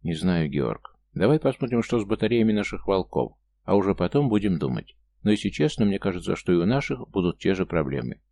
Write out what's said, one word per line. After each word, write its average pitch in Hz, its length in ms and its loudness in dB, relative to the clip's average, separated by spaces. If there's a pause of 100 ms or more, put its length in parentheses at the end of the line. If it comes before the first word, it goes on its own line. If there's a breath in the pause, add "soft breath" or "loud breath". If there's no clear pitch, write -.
Не 85 120 -4
знаю, 82 360 0
Георг. 65 460 -4 (180)
Давай 127 260 2
посмотрим, 120 420 -2
что 120 160 0
с 107 60 0
батареями 110 480 2
наших 101 340 -4
волков, 92 520 -2 (260)
а 92 100 0
уже 98 200 4
потом 135 340 0
будем 101 300 2
думать. 65 360 -4 (280)
Но, 104 80 2
если 104 180 2
честно, 147 380 0
мне 98 120 0
кажется, 90 380 -4
что - 160 -2
и 90 40 4
у 85 100 2
наших 131 420 -2
будут 87 300 0
те - 160 2
же 92 100 0
проблемы. 67 560 -4 (120)